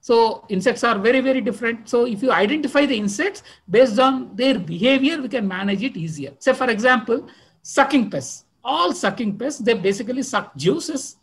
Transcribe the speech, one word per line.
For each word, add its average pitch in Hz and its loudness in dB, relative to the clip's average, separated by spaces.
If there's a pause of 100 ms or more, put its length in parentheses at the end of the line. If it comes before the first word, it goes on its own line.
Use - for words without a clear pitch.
So 226 2
insects 196 -2
are 233 0
very, 240 2
very 262 0
different. 233 -6
So 240 2
if 226 -4
you 262 0
identify 285 2
the 254 0
insects, 208 -4 (260)
based 226 4
on 254 2
their 254 2
behavior, 262 0
we 254 -8
can 214 -2
manage 196 -2
it 269 -6
easier. 160 -8
Say, 262 2
for 254 0
example, 240 0 (340)
sucking 277 2
pests. - -10 (200)
All 311 0
sucking 202 -4
pests, 285 -6
they 226 2
basically 202 -2
suck - -6
juices 269 -2